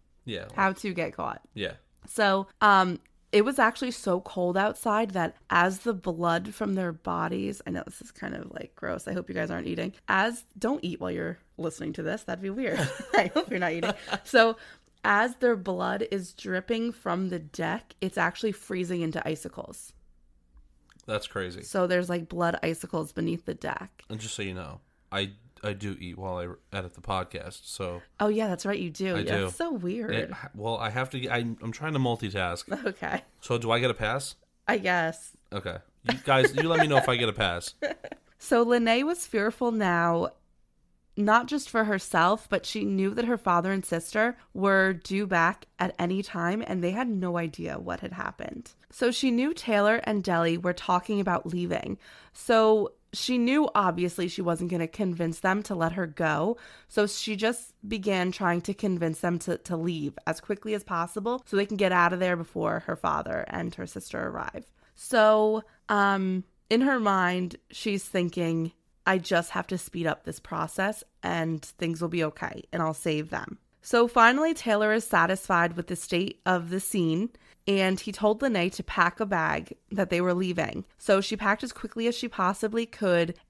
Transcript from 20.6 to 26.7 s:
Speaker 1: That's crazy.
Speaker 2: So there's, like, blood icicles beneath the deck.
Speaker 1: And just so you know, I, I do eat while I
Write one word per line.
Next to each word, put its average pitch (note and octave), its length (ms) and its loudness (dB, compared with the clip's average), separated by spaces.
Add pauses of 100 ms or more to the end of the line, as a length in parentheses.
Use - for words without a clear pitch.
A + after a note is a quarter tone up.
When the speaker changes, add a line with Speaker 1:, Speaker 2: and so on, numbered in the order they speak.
Speaker 1:
That's G#2+ 180 -4
crazy. F#2 380 -8
Speaker 2:
So F3+ 240 0
there's, F3+ 220 0
like, F3 200 -4
blood E3+ 320 -2
icicles D#3+ 520 -4
beneath E3+ 320 -4
the - 100 -6
deck. - 560 -10
Speaker 1:
And G#2+ 80 -8
just A2 160 -10
so G#2+ 80 -6
you F#2+ 100 -6
know, F2 260 -10 (320)
I, G2 220 -4 (300)
I G#2 100 -4
do G2 260 -6
eat F2 180 -10
while F#2 200 -6
I F2+ 380 -10